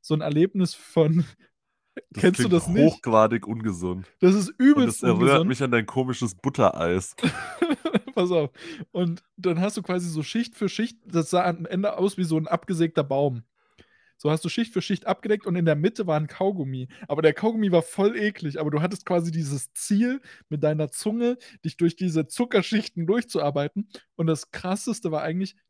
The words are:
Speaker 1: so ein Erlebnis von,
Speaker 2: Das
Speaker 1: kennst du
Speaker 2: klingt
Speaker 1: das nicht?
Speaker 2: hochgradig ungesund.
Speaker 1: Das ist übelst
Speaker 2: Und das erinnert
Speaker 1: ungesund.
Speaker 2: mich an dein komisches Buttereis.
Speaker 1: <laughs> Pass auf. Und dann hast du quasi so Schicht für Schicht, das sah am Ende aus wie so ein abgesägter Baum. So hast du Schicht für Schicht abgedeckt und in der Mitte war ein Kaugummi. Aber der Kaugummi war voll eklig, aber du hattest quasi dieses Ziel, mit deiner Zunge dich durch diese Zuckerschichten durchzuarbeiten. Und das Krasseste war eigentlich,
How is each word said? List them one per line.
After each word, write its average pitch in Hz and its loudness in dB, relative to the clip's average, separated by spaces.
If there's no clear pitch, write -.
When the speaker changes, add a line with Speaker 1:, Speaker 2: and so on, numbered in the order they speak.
Speaker 1:
so - -4
ein 151 0
Erlebnis 165 0
von, 160 2
Speaker 2:
Das - -12
Speaker 1:
kennst 185 4
du 240 2
Speaker 2:
klingt 180 0
Speaker 1:
das 170 2
nicht? 170 6
Speaker 2:
hochgradig 110 4
ungesund. 92 -6
Speaker 1:
Das 185 8
ist 202 0
übelst 277 6
Speaker 2:
Und 254 4
das - -2
erinnert 113 4
Speaker 1:
ungesund. 139 6
Speaker 2:
mich 131 -2
an 131 0
dein 117 2
komisches 127 -4
Buttereis. 92 0
Speaker 1:
<laughs> 302 -2
Pass 180 0
auf. 160 2
Und 175 -2
dann 175 -2
hast 202 -2
du 202 -6
quasi 180 -4
so 156 -4
Schicht 233 -4
für 196 -2
Schicht, - -6
das 165 -2
sah 180 2
am 175 -4
Ende 202 -2
aus 196 0
wie 185 -2
so 160 0
ein 156 -4
abgesägter 165 0
Baum. 139 -2
So 147 -2
hast 156 0
du 175 -4
Schicht 226 -4
für 185 -4
Schicht - -4
abgedeckt 208 -2
und 175 -2
in 175 0
der 156 4
Mitte 180 -2
war 160 0
ein 151 -2
Kaugummi. 139 -4
Aber 143 -4
der 156 6
Kaugummi 220 0
war 165 6
voll 202 0
eklig, 170 -4
aber 151 -2
du 147 0
hattest 185 -4
quasi 170 0
dieses 143 -6
Ziel, 240 0
mit 147 -6
deiner 151 0
Zunge 240 -2
dich - -6
durch 170 0
diese 160 -2
Zuckerschichten 208 -2
durchzuarbeiten. 151 -2
Und 165 -2
das 156 -4
Krasseste 196 -6
war 156 -4
eigentlich, 175 -6